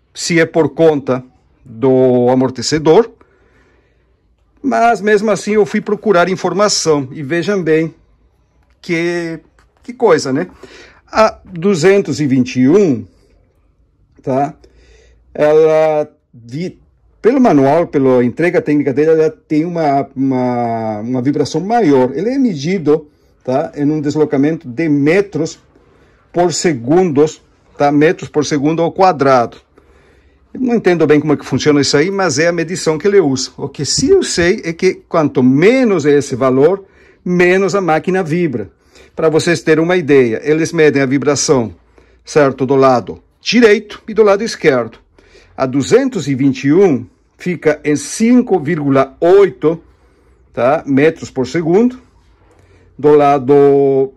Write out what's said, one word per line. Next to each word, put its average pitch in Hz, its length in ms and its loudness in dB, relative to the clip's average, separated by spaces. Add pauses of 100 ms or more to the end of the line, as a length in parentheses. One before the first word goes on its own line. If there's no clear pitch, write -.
(140)
se - 260 -4
é 160 60 2
por 160 240 -2
conta 139 540 -2 (400)
do 123 680 0
amortecedor, 143 840 0 (1500)
mas 226 400 0
mesmo 214 300 0
assim 202 220 -4
eu 214 120 2
fui 208 160 -4
procurar 196 480 0
informação 175 840 -2
e 151 120 -14
vejam 170 380 -4
bem 160 320 0 (880)
que, 170 580 -6 (420)
que 247 120 -18
coisa, 156 380 0
né? 160 160 -4 (600)
A - 380 0
duzentos 185 760 0
e 151 60 -2
vinte 127 340 0
e 127 80 4
um, 147 380 2 (1160)
tá? 143 320 -2 (800)
Ela, 156 760 2 (240)
vi-, 123 460 -12 (420)
pelo 269 180 2
manual, 160 480 4
pela 131 380 2
entrega 160 360 -2
técnica 147 300 -2
dele, 151 200 2
ela 160 180 2
tem 156 340 -4
uma, 160 520 -2
uma, 120 840 -4
uma 123 200 -6
vibração 147 400 -4
maior. 160 520 2
Ele 175 160 -4
é 262 80 -4
medido, 165 720 -2 (360)
tá? 139 320 -4
Em 147 140 -2
um 156 120 -2
deslocamento 147 680 -2
de 139 220 -6
metros 156 680 -2 (760)
por 175 180 0
segundos, 151 880 0 (360)
tá? 143 140 0
Metros 151 360 0
por 147 160 -2
segundo 156 380 -2
ao 165 100 -2
quadrado. 139 680 0 (960)
Eu - 60 -14
não 240 160 -2
entendo 175 300 0
bem 147 140 4
como 151 140 -2
é 135 40 -2
que - 80 -14
funciona 143 340 0
isso 139 160 -2
aí, 151 160 2
mas 180 280 -2
é 165 80 2
a 175 40 0
medição 165 460 -4
que 156 100 -4
ele 202 120 4
usa. 135 380 -2
O 143 120 -10
que - 160 -10
sim - 240 -2
eu 381 140 4
sei 180 420 -2
é 165 80 -8
que 185 220 -2 (120)
quanto 151 360 -2
menos 180 600 2
é 147 120 2
esse 139 180 -4
valor, 135 480 2 (400)
menos 180 520 0
a 202 40 2
máquina 180 440 -2
vibra. 151 480 -4 (440)
Pra 160 140 0
vocês 156 320 0
terem 156 200 2
uma 170 140 0
ideia, 135 480 2
eles 156 300 -2
medem 151 280 2
a 139 40 0
vibração, 135 680 -2 (520)
certo? 139 400 0
Do 135 100 0
lado 123 480 0 (160)
direito 220 720 0
e 220 40 -10
do 220 80 0
lado 202 220 2
esquerdo. 135 560 -2 (560)
A 135 100 -4
duzentos 170 640 0
e 139 80 -2
vinte 131 300 -2
e 143 80 2
um 160 320 2 (320)
fica 156 480 -4
em 147 100 0
cinco 226 640 0
vírgula 139 640 -2
oito, 170 600 2 (720)
tá? 135 340 -2
Metros 139 460 0
por 127 160 -6
segundo. 175 500 0 (1000)
Do 147 180 4
lado, 139 1000 2